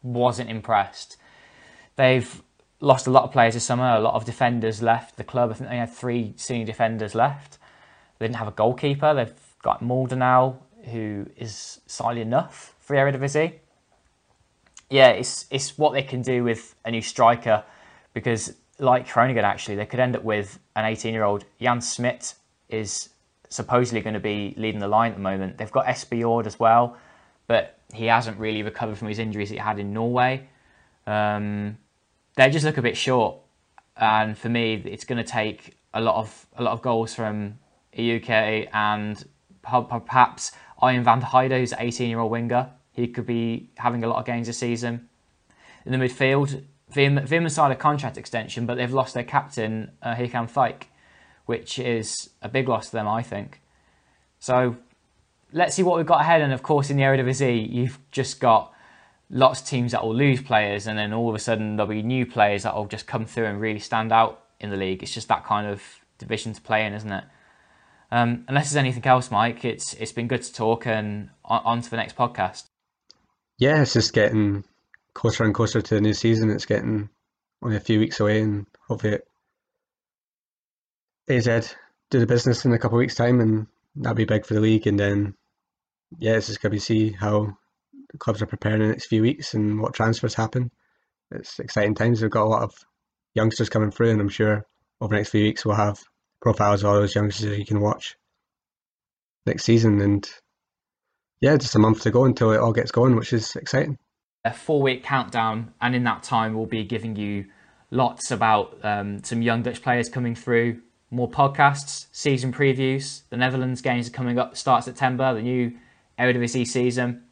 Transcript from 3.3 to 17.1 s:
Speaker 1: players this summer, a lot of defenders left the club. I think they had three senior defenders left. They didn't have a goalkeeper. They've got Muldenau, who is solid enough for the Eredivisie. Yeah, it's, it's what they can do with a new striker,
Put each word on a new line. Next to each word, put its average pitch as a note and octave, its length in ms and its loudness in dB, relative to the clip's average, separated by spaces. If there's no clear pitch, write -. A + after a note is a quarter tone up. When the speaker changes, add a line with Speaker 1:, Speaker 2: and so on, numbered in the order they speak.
Speaker 1:
players A#2 220 6
this A#2+ 100 -4
summer, B2 320 2
a A2 40 4
lot A2 160 2
of A2+ 100 -2
defenders A2+ 560 -2
left A#2 340 0
the A2 80 -12
club. A#2+ 260 0
I - 40 -6
think B2+ 160 -12
they A#2+ 80 -6
had A#2+ 160 -6
three A#2+ 420 -4
senior A#2 300 -6
defenders A2 500 -2
left. C#3+ 420 -2
They A2+ 80 -4
didn't A#2 100 -6
have A2+ 100 -6
a B2+ 40 -8
goalkeeper. C#3 640 2
They've B2 200 -2
got - 180 -4
Muldenau, B2+ 760 2
who G#2+ 420 -8
is - 480 -14
solid - 320 -4
enough - 640 -4
for - 160 -4
the C3+ 60 4
Eredivisie. C#3 520 0
Yeah, C3+ 200 10
it's, A2 420 -2
it's - 260 -4
what D3 160 2
they C3+ 100 0
can B2+ 180 -6
do B2 220 0
with A#2 400 -4
a A#2 80 -6
new A2+ 100 -4
striker, A#2 640 2